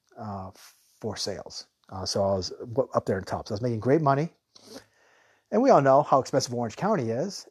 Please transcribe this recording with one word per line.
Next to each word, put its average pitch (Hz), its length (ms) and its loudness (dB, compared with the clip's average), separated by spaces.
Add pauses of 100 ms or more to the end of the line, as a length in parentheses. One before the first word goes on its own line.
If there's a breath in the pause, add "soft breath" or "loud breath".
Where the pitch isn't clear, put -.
(180)
uh, 98 320 -10 (500)
for 107 160 -6
sales. - 500 -10 (220)
Uh, 92 160 -10
so 101 180 -2
I 98 120 2
was 92 240 -4
w-, 123 340 -4
up - 140 -2
there 101 120 -2
in 92 60 -8
top. - 220 -8
So - 60 -8
I - 20 -6
was 104 80 -6
making 120 160 -2
great 131 240 2
money. 139 280 2 (1200 loud breath)
And 220 100 2
we 269 80 6
all 175 100 10
know 135 220 6
how 147 160 4
expensive 131 360 -2
Orange 120 200 -4
County 170 360 0
is. 147 400 -6